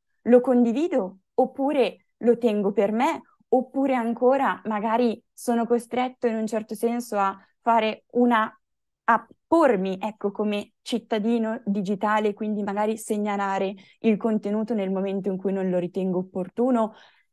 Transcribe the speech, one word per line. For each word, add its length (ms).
Lo 180
condivido 800
oppure 760
lo 200
tengo 360
per 180
me? 300
Oppure 400
ancora 720
magari 560
sono 360
costretto 580
in 100
un 120
certo 260
senso 460
a 180
fare 520
una, 380
a 240
pormi, 560
ecco, 300
come 400
cittadino 840
digitale, 680
quindi 300
magari 340
segnalare 800
il 180
contenuto 560
nel 160
momento 400
in 80
cui 160
non 160
lo 80
ritengo 400
opportuno 800